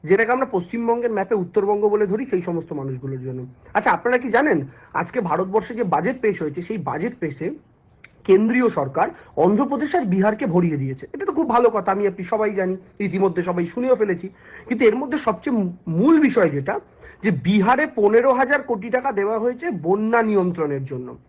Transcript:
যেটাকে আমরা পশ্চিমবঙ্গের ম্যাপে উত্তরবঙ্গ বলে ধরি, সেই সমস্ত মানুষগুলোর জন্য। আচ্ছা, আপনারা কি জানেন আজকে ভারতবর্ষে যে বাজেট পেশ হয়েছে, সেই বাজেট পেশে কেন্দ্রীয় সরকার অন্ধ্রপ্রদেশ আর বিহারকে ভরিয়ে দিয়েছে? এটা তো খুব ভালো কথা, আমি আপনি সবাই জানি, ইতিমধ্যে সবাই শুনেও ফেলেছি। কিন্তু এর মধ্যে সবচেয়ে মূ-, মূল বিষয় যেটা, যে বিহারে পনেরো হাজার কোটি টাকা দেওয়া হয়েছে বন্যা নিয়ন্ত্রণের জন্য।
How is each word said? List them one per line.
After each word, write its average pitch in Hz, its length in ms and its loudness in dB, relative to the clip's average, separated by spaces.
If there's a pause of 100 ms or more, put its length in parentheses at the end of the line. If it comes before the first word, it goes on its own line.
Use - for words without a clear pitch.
যেটাকে 214 280 4
আমরা 254 140 0
পশ্চিমবঙ্গের 233 640 -2
ম্যাপে 190 220 -2
উত্তরবঙ্গ 208 540 0
বলে 208 180 2
ধরি, 214 200 -2
সেই 180 160 -2
সমস্ত 170 300 -6
মানুষগুলোর 135 500 -8
জন্য। 127 240 -10 (280)
আচ্ছা, 214 160 2
আপনারা 240 280 0
কি 247 120 -4
জানেন 220 360 2 (280)
আজকে 170 260 -4
ভারতবর্ষে 190 540 -2
যে 226 100 -4
বাজেট 180 360 -2
পেশ 208 220 -2
হয়েছে, 151 200 -6
সেই 220 160 -8
বাজেট 151 400 -6
পেশে 160 320 -6 (760)
কেন্দ্রীয় 220 440 4
সরকার 156 400 -2 (280)
অন্ধ্রপ্রদেশ 254 580 0
আর 339 100 2
বিহারকে 208 420 0
ভরিয়ে 170 300 0
দিয়েছে? 135 360 -6
এটা 381 140 -8
তো - 60 -2
খুব 294 160 0
ভালো 240 220 4
কথা, 202 220 -2
আমি 202 140 0
আপনি 185 180 -4
সবাই 214 300 -2
জানি, 185 220 -2 (220)
ইতিমধ্যে 185 440 0
সবাই 175 240 -2
শুনেও 247 280 0
ফেলেছি। 190 340 -2 (400)
কিন্তু 247 160 0
এর 214 120 6
মধ্যে 269 220 -4
সবচেয়ে 240 380 -2
মূ-, 180 160 0 (160)
মূল 254 320 4
বিষয় 208 300 4
যেটা, 143 300 -4 (420)
যে 214 80 2
বিহারে 208 560 2
পনেরো 233 460 4
হাজার 269 300 2
কোটি 226 280 -6
টাকা 262 220 -2
দেওয়া 202 260 0
হয়েছে 247 320 -2
বন্যা 214 520 0
নিয়ন্ত্রণের 170 640 0
জন্য। 127 340 -10 (100)